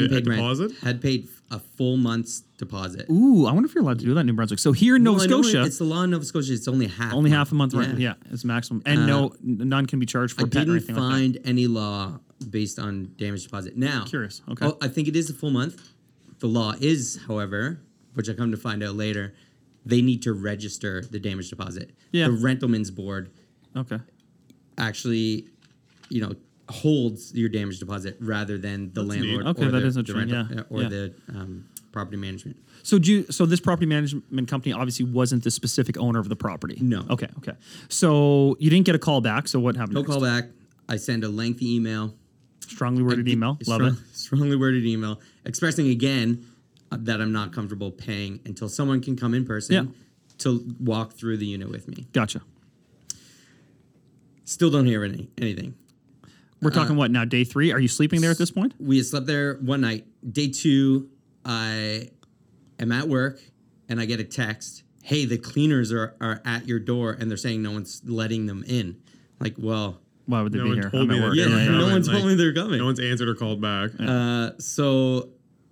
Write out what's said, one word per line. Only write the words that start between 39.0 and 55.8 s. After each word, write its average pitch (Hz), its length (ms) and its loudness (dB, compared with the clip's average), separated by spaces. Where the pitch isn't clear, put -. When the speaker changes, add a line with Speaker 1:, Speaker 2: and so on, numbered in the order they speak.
Speaker 3:
back, 117 280 0
so 135 120 0
what 120 160 2
happened 113 180 -4
Speaker 1:
No 143 80 0
Speaker 3:
next? 143 100 -4
Speaker 1:
call 139 100 0
back. 120 220 0
I 110 80 -4
send 113 280 -4
a 107 40 -4
lengthy 120 480 -2
email. 110 380 -2
Speaker 3:
Strongly 127 420 -2
worded 123 260 2
Speaker 1:
I, 120 40 2
Speaker 3:
email. 117 340 0
Love 117 140 0
Speaker 1:
strong-, 131 80 4
Speaker 3:
it. 123 160 0
Speaker 1:
<laughs> - 120 -20
strongly 139 400 0
worded 127 300 2
email, 110 340 -2
expressing 160 440 0
again, 120 580 0
uh, 123 80 -6
that 113 200 -2
I'm 110 120 0
not 104 200 -4
comfortable 101 380 -6
paying 101 540 -8
until 107 240 -10
someone 135 340 0
can 127 140 -4
come 120 180 -2
in 127 100 0
person 107 300 -2
Speaker 3:
Yeah. 147 180 0
Speaker 1:
to 120 420 -2
walk 113 340 -2
through 113 240 -4
the 104 80 -4
unit 98 240 -6
with 113 180 -12
me. - 240 -14
Speaker 3:
Gotcha. 113 280 0
Speaker 1:
Still - 260 2
don't 139 160 4
hear 107 180 2
any, 98 240 -6
anything. 107 360 -6